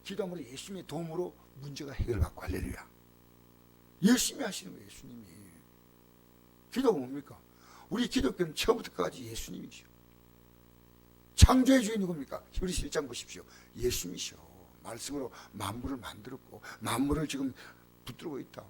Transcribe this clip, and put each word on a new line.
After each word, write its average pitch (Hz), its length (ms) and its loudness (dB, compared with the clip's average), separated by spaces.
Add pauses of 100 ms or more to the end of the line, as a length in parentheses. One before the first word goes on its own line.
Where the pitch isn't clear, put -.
기도함으로 180 400 -6
예수님의 135 440 -12
도움으로 165 460 -4 (280)
문제가 139 320 -10
해결받고, - 480 0
할렐루야. - 480 -6 (1120)
열심히 247 400 6
하시는 190 300 -6
거예요, - 120 -16
예수님이. 120 400 -16 (1500)
기도가 240 260 6
뭡니까? 135 420 -6 (500)
우리 214 200 0
기독교는 180 460 0
처음부터 226 360 2
끝까지 156 320 -4
예수님이시오. - 640 -10 (1500)
창조의 262 480 10
주인 220 160 0
누굽니까? 170 520 -4
히브리서 185 340 0
일 143 60 -8
장 151 160 -2
보십시오. - 360 -12 (320)
예수님이시오. - 600 -2 (460)
말씀으로 127 480 -8 (220)
만물을 120 440 -4
만들었고, 107 640 -14 (180)
만물을 143 480 0
지금 135 260 -4 (520)
붙들고 143 340 -10
있다. - 300 -12